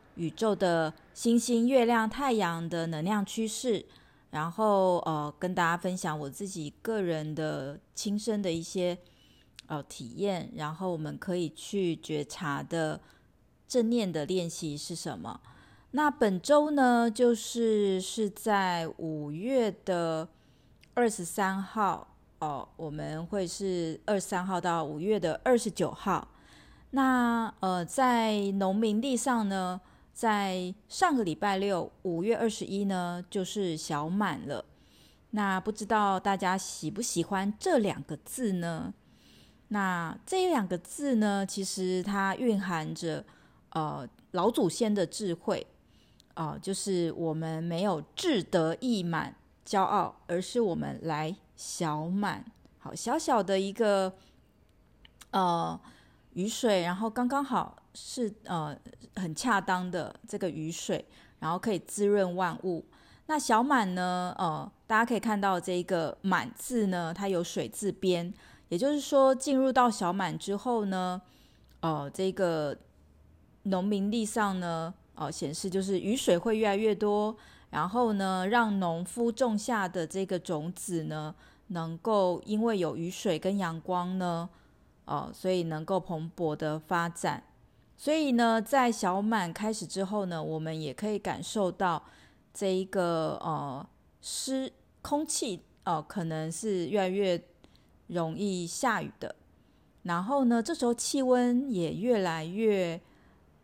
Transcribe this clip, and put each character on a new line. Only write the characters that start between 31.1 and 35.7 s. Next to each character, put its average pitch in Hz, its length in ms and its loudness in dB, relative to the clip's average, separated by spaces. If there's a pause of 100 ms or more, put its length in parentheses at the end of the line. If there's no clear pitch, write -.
个 233 80 2
礼 160 100 0
拜 196 220 0
六， 190 340 0 (120)
五 170 200 -2
月 226 140 2
二 226 140 0
十 214 160 -6
一 202 180 -2
呢， 180 460 -2
就 196 120 -2
是 180 360 -2
小 156 320 -4
满 190 360 -2
了。 135 160 -6 (680)
那 196 280 0
不 208 140 -4